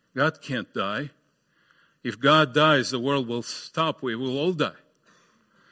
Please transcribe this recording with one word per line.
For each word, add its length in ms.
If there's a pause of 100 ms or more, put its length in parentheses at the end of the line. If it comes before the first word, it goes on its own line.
(140)
God 280
can't 320
die. 380 (920)
If 160
God 340
dies, 380
the 80
world 300
will 140
stop. 600
We 120
will 220
all 140
die. 200 (1000)